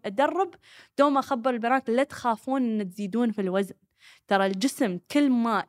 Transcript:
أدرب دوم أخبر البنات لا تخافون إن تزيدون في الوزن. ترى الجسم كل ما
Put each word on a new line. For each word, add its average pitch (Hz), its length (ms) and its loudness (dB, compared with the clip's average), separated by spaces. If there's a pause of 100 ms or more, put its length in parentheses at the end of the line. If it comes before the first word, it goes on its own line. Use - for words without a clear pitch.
أدرب 311 480 0 (440)
دوم 277 200 4
أخبر 262 320 -2
البنات 240 400 0
لا 247 140 2
تخافون 262 600 -2
إن 214 260 -2
تزيدون 208 420 -2
في 208 100 -4
الوزن. 190 340 -2 (520)
ترى 196 180 4
الجسم 196 540 -2 (120)
كل 294 180 2
ما 226 400 0